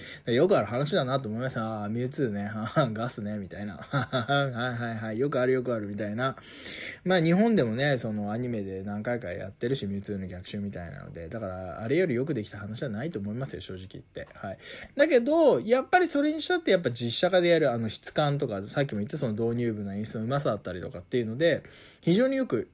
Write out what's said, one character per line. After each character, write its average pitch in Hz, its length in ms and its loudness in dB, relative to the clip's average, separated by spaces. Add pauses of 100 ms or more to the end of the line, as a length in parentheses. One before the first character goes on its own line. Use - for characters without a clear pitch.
(260)
よ 127 220 6
く 196 100 6
あ 123 40 4
る 104 40 0
話 139 300 0
だ 151 100 2
な 135 140 0
と 113 100 -6
思 107 80 -4
い - 20 -4
ま 127 120 -2
す。 - 100 -4
「あ 110 220 -4
ー、 104 60 -4
ミ 117 120 -2
ュ 123 60 -2
ウ - 20 -8
ツ 139 160 -2
ー 110 60 0
ね。 101 200 -4
あ 110 140 -4 (100)
ー、 127 180 2
ガ 113 160 -4
ス 120 120 -8
ね。」 104 160 -4
み 95 100 -8
た 92 140 -10
い 107 60 -6
な。 87 100 -10
<laughs> - 80 -14
「は 127 420 -2
い 139 240 2
は 120 400 -4
い 113 60 -6
は 110 160 -6
い。 110 60 -2
よ 143 100 2
く 143 100 0
あ 127 60 2
る 127 60 4
よ 131 100 2
く 123 100 -2
あ 117 60 0
る」 104 100 -4
み 101 80 -6
た 104 140 -4
い 104 60 -4
な。 127 200 -2 (680)
ま 185 140 4
あ、 170 40 4
日 165 120 6
本 220 220 6
で 165 80 6
も 110 120 0
ね、 135 240 2
そ 117 120 -4
の 104 200 -2
ア 110 80 -2
ニ 127 100 -2
メ 110 140 -2
で 95 180 -6
何 104 220 -6
回 120 160 -2
か 92 120 -8
や 95 180 -8
っ - 20 -14
て 120 180 -4
る 135 60 0
し、 104 100 -4
ミ 101 120 -4
ュ - 20 -6
ウ - 20 -6
ツ 104 120 -6
ー 98 40 -4
の 95 80 -6
逆 90 240 -12
襲 107 80 -6
み 101 140 -6
た 90 120 -8
い 85 80 -10
な 50 120 -14
の - 100 -14
で。 82 160 -10
だ 113 100 -6
か 110 60 -6
ら、 92 380 -8
あ 117 40 -4
れ 135 80 2
よ 185 120 4
り 127 80 0
よ 127 100 0
く 160 80 0
で 110 100 -2
き - 60 -12
た 104 80 -12
話 104 220 -8
じ 156 60 -4
ゃ 131 40 -4
な 110 160 -4
い 170 60 -6
と - 80 -6
思 101 140 -4
い - 20 -6
ま 131 100 -6
す - 100 -8
よ、 - 60 -10
正 95 140 -10
直 92 160 -12
言 - 100 -14
っ - 20 -18
て。 - 300 -14
は 98 200 -10
い。 - 40 -16 (400)
だ 294 100 8
け 269 120 8
ど、 269 400 6
や 226 220 2
っ - 100 -6
ぱ 359 80 8
り 359 80 4
そ 285 160 2
れ 302 100 2
に 320 80 -4
し - 60 -2
た 359 100 2
っ 339 40 -4
て、 330 100 2
や 180 80 6
っ - 20 -6
ぱ - 80 -2
実 117 300 -2
写 180 100 4
化 185 100 6
で 175 100 6
や 165 100 6
る、 143 120 4
あ 117 60 0
の、 113 100 0
質 - 280 -6
感 143 240 2
と 139 80 0
か、 98 200 -4
さ 143 140 0
っ 139 40 2
き 139 80 -4
も 104 80 0
言 107 60 -4
っ - 40 -12
た 160 60 -4
そ 143 100 -2
の 107 60 0
導 117 240 0
入 120 160 0
部 104 100 -6
の 98 100 -6
演 104 120 -4
出 117 120 -6
の 110 60 -4
う 110 40 -4
ま 135 120 0
さ 147 100 0
だ 110 60 0
っ - 60 -6
た 92 120 -8
り 90 80 -8
と 82 80 -8
か 87 100 -12
っ - 40 -12
て - 160 0
い - 20 4
う 110 60 -2
の 110 100 -4
で、 151 240 4 (420)
非 170 120 6
常 247 120 6
に 269 80 0
よ 262 100 0
く、 110 280 -2